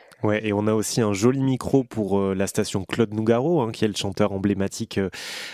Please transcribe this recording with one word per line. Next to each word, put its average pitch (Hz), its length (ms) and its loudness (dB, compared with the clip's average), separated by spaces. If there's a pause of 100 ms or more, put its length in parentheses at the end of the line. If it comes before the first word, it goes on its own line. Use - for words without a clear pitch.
(220)
Ouais, 107 240 0
et 104 60 2
on 104 160 2
a 107 40 4
aussi 110 280 0
un 107 120 2
joli 123 300 4
micro 131 400 2
pour, 101 380 0
heu, 98 120 2
la 95 140 0
station 98 380 -2
Claude 110 280 0
Nougaro, 117 480 2
hein, 113 120 -2
qui - 120 -2
est 107 40 2
le 98 80 -4
chanteur 101 340 -2
emblématique, 98 680 -2
heu, 95 120 0 (440)